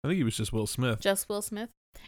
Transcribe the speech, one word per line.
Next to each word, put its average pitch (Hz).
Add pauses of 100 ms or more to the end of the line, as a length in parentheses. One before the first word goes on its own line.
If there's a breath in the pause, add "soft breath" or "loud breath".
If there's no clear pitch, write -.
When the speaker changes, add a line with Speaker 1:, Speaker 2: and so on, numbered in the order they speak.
Speaker 1:
I -
think 180
he 165
was 113
just 110
Will 107
Smith. 120
Speaker 2:
Just 196
Will 208
Smith. 214 (380 loud breath)